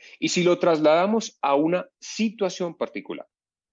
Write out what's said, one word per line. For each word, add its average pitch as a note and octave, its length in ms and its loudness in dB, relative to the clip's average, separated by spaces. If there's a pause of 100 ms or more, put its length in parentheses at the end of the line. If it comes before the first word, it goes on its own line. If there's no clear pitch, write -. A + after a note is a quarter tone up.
(200)
Y D#3+ 100 -2
si F3+ 140 0
lo F3 140 4
trasladamos F3 840 2
a C#3 140 0
una D#3+ 320 0 (120)
situación F#3+ 760 -4
particular, - 520 -10 (460)